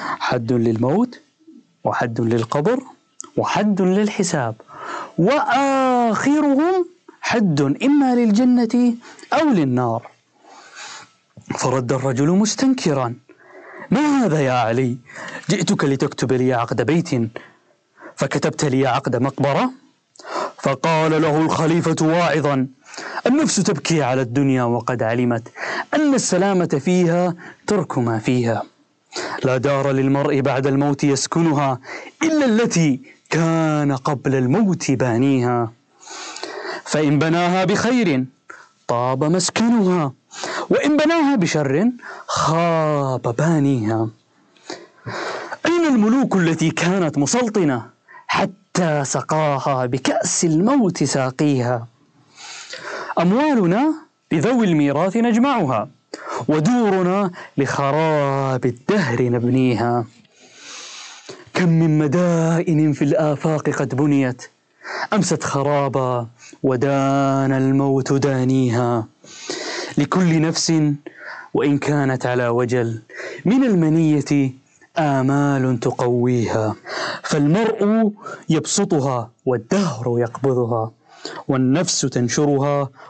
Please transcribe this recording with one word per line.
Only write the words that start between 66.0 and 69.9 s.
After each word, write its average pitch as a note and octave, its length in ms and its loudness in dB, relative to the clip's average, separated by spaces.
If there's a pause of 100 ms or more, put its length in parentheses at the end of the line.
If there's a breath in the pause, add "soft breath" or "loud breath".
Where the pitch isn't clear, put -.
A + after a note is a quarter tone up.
ودان C3+ 920 2
الموت C3+ 600 2
دانيها. B2+ 920 0 (920 loud breath)